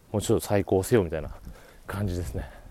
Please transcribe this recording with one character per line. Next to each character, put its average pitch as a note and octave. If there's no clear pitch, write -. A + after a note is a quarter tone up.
も G#2
う -
ち -
ょ G#2
っ E2
と -
再 G2+
考 F#2+
せ -
よ A2
み E2
た D#2+
い D2+
な C#2+
感 G2+
じ F2
で F2+
す D#2+
ね。 D2+